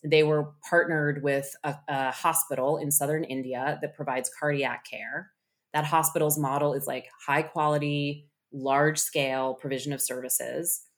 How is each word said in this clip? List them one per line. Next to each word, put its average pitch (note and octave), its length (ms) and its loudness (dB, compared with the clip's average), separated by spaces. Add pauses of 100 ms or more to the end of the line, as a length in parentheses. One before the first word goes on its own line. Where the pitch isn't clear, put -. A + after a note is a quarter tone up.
They D#3 220 6
were D3+ 280 2 (160)
partnered D3+ 540 2
with C#3 400 0
a, D3 140 -4 (100)
a C3+ 240 -2
hospital D3 680 0
in D3 120 -4
southern D3 320 0
India C3 600 -4
that D3+ 120 -8
provides C3 340 -4
cardiac C#3 560 -2
care. A#2 460 -12 (420)
That D3+ 120 0
hospital's D#3 540 2
model D3 360 0
is, B2+ 140 -4
like, B2+ 180 -6 (180)
high C#3+ 180 2
quality, D3 840 0 (260)
large C#3+ 460 4
scale C3 560 0
provision C3+ 380 -6
of C3 80 -6
services. B2+ 800 -4 (160)